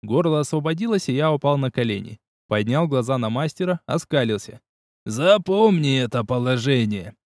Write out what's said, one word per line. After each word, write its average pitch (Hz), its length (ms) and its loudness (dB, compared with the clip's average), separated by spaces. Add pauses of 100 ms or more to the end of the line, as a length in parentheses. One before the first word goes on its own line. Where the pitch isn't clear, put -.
Горло 151 380 0
освободилось, 165 680 -2
и 127 60 0
я 151 180 2
упал 143 240 0
на 131 140 -2
колени. 107 500 -4 (260)
Поднял 117 400 2
глаза 131 320 0
на 110 120 -2
мастера, 165 560 -4
оскалился. 123 720 -2 (460)
"Запомни 175 920 2
это 120 260 -2
положение. 120 880 0 (120)